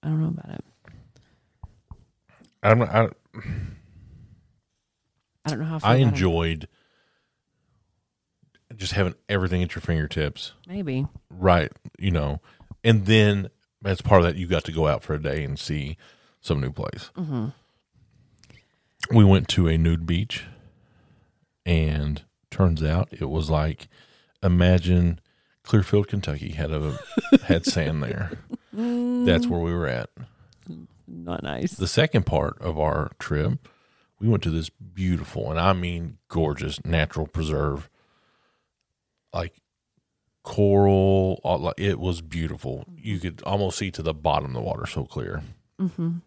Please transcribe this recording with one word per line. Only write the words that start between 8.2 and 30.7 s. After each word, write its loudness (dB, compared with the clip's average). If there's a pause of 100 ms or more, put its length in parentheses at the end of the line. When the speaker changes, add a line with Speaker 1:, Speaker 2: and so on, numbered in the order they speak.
Speaker 2:
just -8
having 0 (140)
everything 0
at -6
your -12
fingertips. -4 (140)
Speaker 1:
Maybe. -4 (220)
Speaker 2:
Right, 2 (260)
you 0
know. -2 (420)
And 4
then 4 (340)
as -2
part 8
of 6
that, 0
you -6
got 0
to -8
go 0
out 0
for -6
a -4
day -4
and -6
see -6 (440)
some -2
new -4
place. -12
Speaker 1:
Mm-hmm. -6 (1700)
Speaker 2:
We 10
went 6
to 2
a 4
nude 2
beach, -4 (1200)
and 0 (260)
turns 2
out 0
it -8
was -2
like, 0 (540)
imagine 4 (440)
Clearfield, 2
Kentucky -6
had -4
a, -4 (240)
<laughs> 6
had 0
sand -2
there. -6 (440)
Speaker 1:
Mm. -2
Speaker 2:
That's 2
where -2
we -2
were -2
at. -6 (1000)